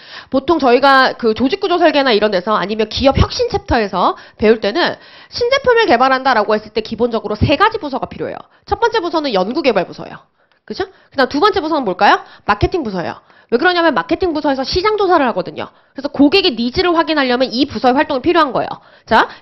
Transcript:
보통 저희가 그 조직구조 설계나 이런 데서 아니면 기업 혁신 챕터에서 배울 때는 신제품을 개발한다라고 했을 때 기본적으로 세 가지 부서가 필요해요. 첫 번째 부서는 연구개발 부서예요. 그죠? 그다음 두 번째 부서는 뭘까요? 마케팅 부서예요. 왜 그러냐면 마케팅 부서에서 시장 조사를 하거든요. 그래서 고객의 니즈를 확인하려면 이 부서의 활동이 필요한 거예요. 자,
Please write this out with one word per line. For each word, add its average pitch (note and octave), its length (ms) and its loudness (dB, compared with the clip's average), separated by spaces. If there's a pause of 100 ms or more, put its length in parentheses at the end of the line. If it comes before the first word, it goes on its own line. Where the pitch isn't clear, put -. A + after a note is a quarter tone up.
(300)
보통 C4+ 300 0
저희가 C4 540 4
그 A3 200 0
조직구조 F4 440 -2
설계나 C#4+ 340 2
이런 G#3 200 2
데서 G#3 240 -2
아니면 G#3+ 340 -2
기업 - 280 0
혁신 - 320 0
챕터에서 A3 680 0 (220)
배울 A3+ 220 4
때는 A3+ 360 -2 (340)
신제품을 B4 580 2
개발한다라고 B3+ 680 2
했을 G#3+ 160 -8
때 A3+ 100 -4
기본적으로 A3 540 -4
세 C#4+ 220 2
가지 A4 200 2
부서가 C4+ 300 -8
필요해요. B2+ 300 -10 (280)
첫 - 140 -4
번째 A4+ 220 0
부서는 D#4 320 -4
연구개발 G#3 540 0
부서예요. - 300 -16 (480)
그죠? C#4 200 -8 (260)
그다음 B3+ 180 0
두 C#4+ 100 -4
번째 G4 220 2
부서는 D4+ 220 -2
뭘까요? A3 400 2 (220)
마케팅 E4+ 380 -2
부서예요. F#3+ 360 -6 (320)
왜 A#3 60 2
그러냐면 E4+ 360 2
마케팅 D#4+ 400 -2
부서에서 C#4 300 -2
시장 F#4 340 -2
조사를 F4+ 300 2
하거든요. E3+ 400 -6 (260)
그래서 C4+ 160 -10
고객의 E4+ 460 4
니즈를 C#4+ 400 -2
확인하려면 C4+ 560 0
이 B3 140 0
부서의 B3 300 0
활동이 D4 260 0
필요한 D#4+ 300 2
거예요. D#3+ 160 -4 (380)
자, A#3 240 2 (120)